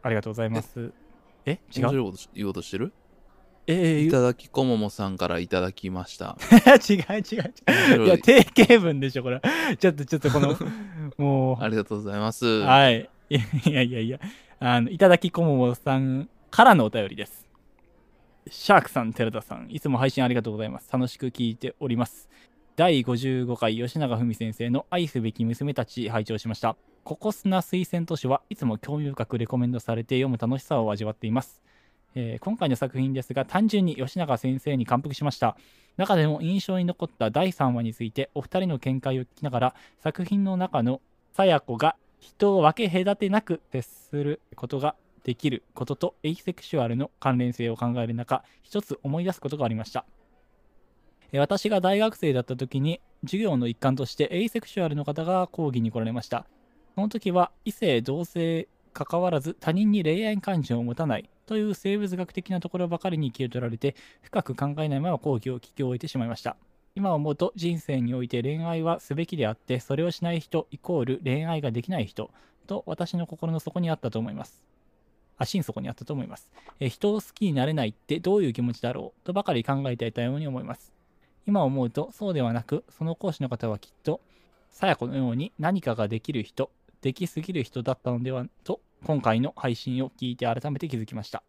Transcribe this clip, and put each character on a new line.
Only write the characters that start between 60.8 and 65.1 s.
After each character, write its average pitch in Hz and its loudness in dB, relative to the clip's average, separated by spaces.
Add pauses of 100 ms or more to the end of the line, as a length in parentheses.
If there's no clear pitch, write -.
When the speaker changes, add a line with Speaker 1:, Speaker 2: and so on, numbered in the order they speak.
Speaker 1:
持 120 -4
た 165 -4
な 120 0
い - -10 (160)
と 220 -4
い 214 0
う 208 -2
生 196 -2
物 196 -4
学 180 -8
的 185 -8
な 175 -2
と - -10
こ 185 -6
ろ 180 0
ば 170 -4
か 190 -4
り 165 -2
に 139 -2
気 135 -6
を 120 -4
取 123 -6
ら 120 -4
れ 113 -6
て、 139 -2 (260)
深 - -4
く 127 -8
考 139 -4 (100)
え 156 -2
な 143 -2
い 135 -2
ま 180 -2